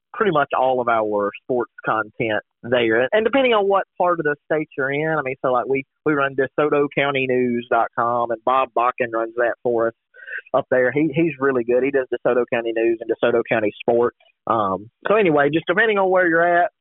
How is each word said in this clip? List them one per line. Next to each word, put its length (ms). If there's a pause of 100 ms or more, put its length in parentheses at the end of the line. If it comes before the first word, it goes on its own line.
(140)
pretty 180
much 160 (100)
all 240
of 60
our 420 (140)
sports 280 (140)
content 560 (220)
there. 480
And 120
depending 300
on 140
what 160 (160)
part 200
of 40
the 120 (100)
state 300
you're 140
in, 260
I 60
mean, 220
so, 80
like, 160
we, 160 (220)
we 80
run 220
DeSoto 520 (100)
County 320
News 400
dot 260
com, 360
and 120
Bob 320
Bakken 380
runs 220
that 260
for 280
us 40 (600)
up 160
there. 200
He, 220
he's 260
really 240
good. 200
He 80
does 200
DeSoto 400
County 220
News 280
and 100
DeSoto 360
County 240 (100)
Sports. 360 (300)
Um, 420 (180)
so 80
anyway, 380
just 140
depending 320
on 100
where 180
you're 360
at, 180